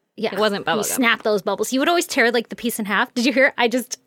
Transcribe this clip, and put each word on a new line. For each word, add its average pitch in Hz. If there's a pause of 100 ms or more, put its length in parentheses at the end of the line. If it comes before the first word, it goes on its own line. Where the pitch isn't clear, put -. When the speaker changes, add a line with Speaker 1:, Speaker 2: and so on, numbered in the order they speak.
(160)
Speaker 1:
Yeah. 226
Speaker 2:
it 185
wasn't 202
Speaker 1:
You 165
Speaker 2:
bubblegum. 208
Speaker 1:
snap 233
those 208
bubbles. 202
You 254
would 302
always 349
tear, 233
like, 240
the 214
piece -
in 220
half. 208
Did 233
you 269
hear? 262
I 240
just, 240